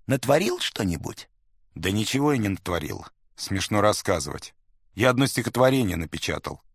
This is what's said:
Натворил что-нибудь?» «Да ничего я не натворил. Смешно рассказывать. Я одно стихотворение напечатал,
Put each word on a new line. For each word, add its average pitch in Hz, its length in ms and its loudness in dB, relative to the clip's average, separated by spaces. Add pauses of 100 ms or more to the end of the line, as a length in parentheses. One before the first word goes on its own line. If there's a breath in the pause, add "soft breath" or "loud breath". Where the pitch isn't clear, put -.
Натворил 156 520 2
что-нибудь?» - 680 -4 (460)
«Да 82 160 -2
ничего 131 420 2
я 135 60 2
не 104 100 0
натворил. 87 580 -4 (300)
Смешно 101 440 -2
рассказывать. 87 720 0 (400)
Я 127 160 4
одно 127 160 4
стихотворение 123 720 2
напечатал, 78 640 -6 (140)